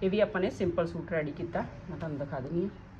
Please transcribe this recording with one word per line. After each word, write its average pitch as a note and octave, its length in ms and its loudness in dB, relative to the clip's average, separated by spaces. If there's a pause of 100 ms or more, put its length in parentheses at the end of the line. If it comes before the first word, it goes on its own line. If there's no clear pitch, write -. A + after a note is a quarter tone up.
ਇਹ F#3+ 60 6
ਵੀ G#3 100 4
ਆਪਾਂ G3+ 220 4
ਨੇ F#3 80 4
ਸਿੰਪਲ F3 380 2
ਸੂਟ E3 240 -6
ਰੈਡੀ D3+ 200 2
ਕੀਤਾ, F3+ 340 -2 (240)
ਮੈਂ D#3+ 80 -6
ਤੁਹਾਨੂੰ D#3 200 -4
ਦਿਖਾ C#3 220 -4
ਦਿੰਦੀ D#3 240 0
ਹਾਂ। G3 60 0 (300)